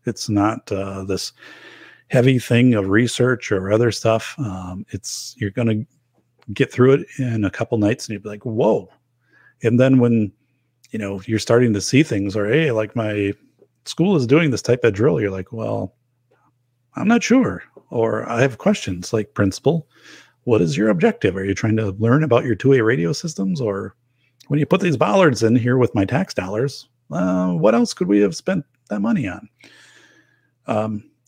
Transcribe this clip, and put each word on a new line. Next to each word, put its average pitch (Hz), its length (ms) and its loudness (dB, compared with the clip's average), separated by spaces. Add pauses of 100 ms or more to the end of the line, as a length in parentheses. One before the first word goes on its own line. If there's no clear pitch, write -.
It's - 240 -6
not, 104 420 -2
uh, 98 320 -6
this 95 300 -6 (760)
heavy 127 320 4
thing 120 340 4
of 101 140 0
research 120 640 0
or 95 180 -2
other 110 220 2
stuff. 110 460 -2
Um, 95 540 -10
it's, - 460 -12
you're 101 140 -6
gonna 110 340 -2 (680)
get 123 180 0
through 127 220 6
it - 140 0 (120)
in 117 240 -2
a 101 80 0
couple - 260 -4
nights 104 300 0
and 113 60 -8
you'll 98 100 -10
be 107 60 -12
like, 104 160 -14
"Whoa." 175 440 0 (720)
And 120 160 2
then 131 220 6
when, 113 320 2 (600)
you 113 80 -8
know, 98 260 -6
you're 110 140 -2
starting 120 340 2
to 101 80 0
see 135 200 4
things 101 340 -2
or, 104 120 -2
"Hey, 147 240 0
like, 110 240 -4
my 104 380 -2 (520)
school 185 300 0
is 131 100 2
doing 147 260 4
this 110 100 -2
type 120 220 0
of 113 100 4
drill," 127 280 2
you're 101 100 -2
like, 95 200 -10
"Well, 110 440 -6 (1000)
I'm - 120 -2
not 233 160 2
sure," 190 400 0 (260)
or, 113 400 -2
"I 117 120 -2
have 131 160 2
questions, 98 560 -4
like, 107 200 -4
principal, 135 540 0 (560)
what - 180 2
is 160 140 0
your 214 140 2
objective? 170 480 0
Are 95 80 -6
you 98 80 -2
trying 110 240 0
to 107 220 -2
learn 120 240 4
about 123 220 2
your 117 100 0
two-way 135 260 4
radio 147 320 0
systems? 147 480 -6
Or 101 340 -6 (520)
when 147 120 0
you 147 60 0
put 185 160 0
these 165 160 0
bollards 170 440 4
in 113 140 4
here 123 220 2
with 127 180 0
my 101 80 2
tax 143 300 -2
dollars, 107 560 -6 (220)
uh, 92 420 -2
what 110 220 2
else 240 180 0
could 90 140 -4
we 101 120 2
have - 160 2
spent 180 300 -4 (240)
that 208 100 -6
money 202 280 -2
on?" 87 200 -12 (1200)
Um, 107 420 -4 (180)